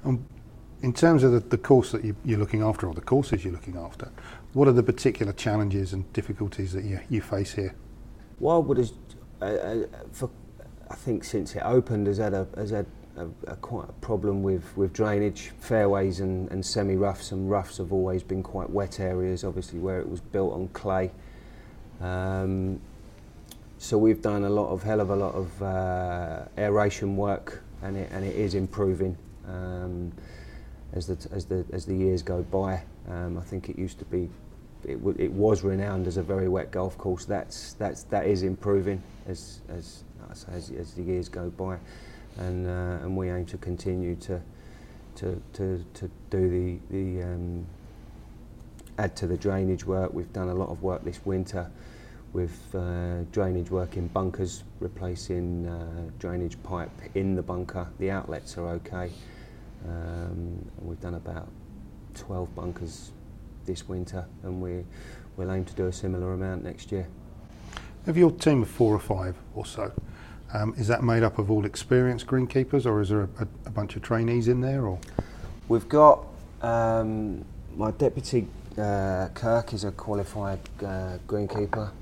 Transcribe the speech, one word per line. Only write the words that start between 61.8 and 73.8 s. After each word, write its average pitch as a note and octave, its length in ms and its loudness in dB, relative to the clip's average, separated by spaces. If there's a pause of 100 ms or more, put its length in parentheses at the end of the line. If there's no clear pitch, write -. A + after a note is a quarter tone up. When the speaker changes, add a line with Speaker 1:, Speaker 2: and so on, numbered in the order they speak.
Speaker 2:
twelve F2+ 400 -6
bunkers E2+ 560 -8 (540)
this F2+ 220 -6
winter, F2+ 380 -6 (180)
and F#2 180 -6
we, F2+ 220 -4 (520)
we'll F#2 160 -2
aim F#2+ 140 0
to - 100 -14
do F#2 120 2
a F#2 40 0
similar F#2 420 -2
amount F#2 300 -4
next - 280 -10
year. F#2+ 140 -2 (1000)
Speaker 1:
Of E3 100 4
your F3 140 10
team D3+ 320 6
of G2 60 0
four G#2+ 260 6
or G2 40 4
five F#2 360 0 (200)
or G#2+ 100 -6
so, G2+ 260 -6 (640)
um, G#2+ 240 0
is A#2 100 2
that A#2 160 6
made A#2 180 6
up A2 160 6
of G#2 140 4
all G#2+ 140 6
experienced B2 600 4
greenkeepers, C3 580 4
or G#2+ 160 6
is G2 80 2
there G#2 140 6
a, F#2+ 60 0 (120)
a, G#2 60 0 (180)
a - 60 -6
bunch G#2 260 -2